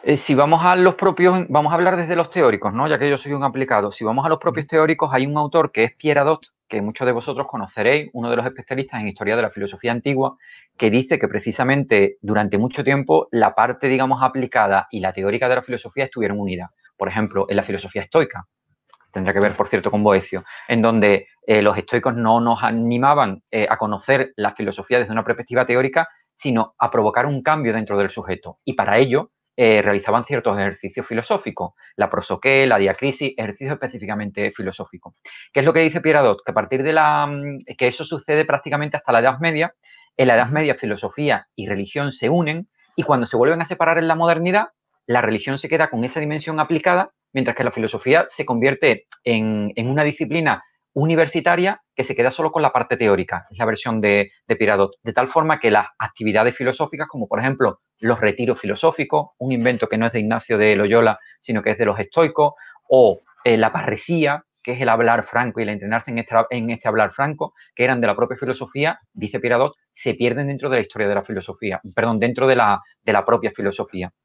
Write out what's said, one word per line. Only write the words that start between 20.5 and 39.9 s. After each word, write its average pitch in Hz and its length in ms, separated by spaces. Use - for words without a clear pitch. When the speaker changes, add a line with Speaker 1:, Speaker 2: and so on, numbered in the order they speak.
Speaker 1:
en 117 140
donde, 107 440
eh, 107 140
los 101 140
estoicos 120 380
no 117 260
nos 117 220
animaban, 120 880
eh, 107 180
a 113 80
conocer 110 600
la 104 180
filosofía 104 460
desde 110 120
una 110 120
perspectiva 123 420
teórica, 135 420
sino 113 420
a 135 140
provocar 120 340
un 139 160
cambio 151 300
dentro 104 260
del 98 120
sujeto. 92 540
Y - 100
para 98 240
ello, 135 340
eh, 110 220
realizaban 101 460
ciertos 113 320
ejercicios 98 480
filosóficos, 113 680
la 101 140
prosoqué, 135 560
la 117 100
diacrisis, 127 640
ejercicios 110 340
específicamente 104 800
filosóficos. - 600
¿Qué 143 100
es 135 60
lo - 60
que 160 80
dice 156 220
Pierre 156 160
Hadot? 113 260
Que - 60
a 104 40
partir 113 280
de 151 100
la, 151 340
mm, 143 320
que 127 80
eso 123 180
sucede 151 400
prácticamente 147 540
hasta 135 140
la 117 80
Edad 127 180
Media. 165 360